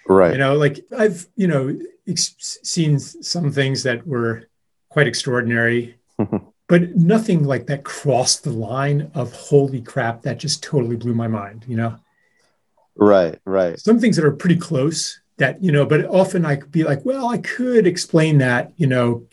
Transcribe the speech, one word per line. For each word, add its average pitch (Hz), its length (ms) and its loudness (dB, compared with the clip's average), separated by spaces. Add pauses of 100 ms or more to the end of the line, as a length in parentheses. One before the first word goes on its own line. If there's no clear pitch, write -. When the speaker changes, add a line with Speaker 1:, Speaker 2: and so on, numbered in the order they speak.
Speaker 1:
Right. 95 260 6
Speaker 2:
You 127 60 0
know, 135 160 2
like, 147 300 0 (100)
I've, 214 400 0
you 185 120 0
know, 143 320 -2 (280)
ex-, - 560 -6
seen 151 360 0
some 170 520 -6
things 135 340 -2
that 120 220 -4
were 117 380 -4 (460)
quite 147 160 2
extraordinary, 120 880 -2 (220)
Speaker 1:
<laughs> - 500 -6
Speaker 2:
but 175 260 2
nothing 180 500 2
like 131 240 -2
that 139 160 -6
crossed - 600 -2
the 147 60 -6
line 135 640 -4
of, 120 180 -6
"Holy 139 480 0
crap, 117 420 -4
that 123 160 -6
just - 240 -8
totally 120 340 -2
blew 117 180 -4
my 117 120 -2
mind," 110 400 -8
you 123 120 -8
know? 117 180 -4 (1000)
Speaker 1:
Right, 98 520 4
right. 95 340 -2
Speaker 2:
Some 226 180 2
things 208 180 2
that 156 100 2
are 143 60 2
pretty 170 240 0
close - 640 -4 (180)
that, - 240 -2
you 180 100 0
know, 143 140 4
but 156 200 2
often 190 380 2
I 147 120 -2
could - 160 -12
be 165 120 2
like, 147 220 -2
"Well, 254 220 -2
I 240 100 -2
could 247 480 0
explain 160 520 2
that, 123 380 0
you 139 120 0
know, 120 440 0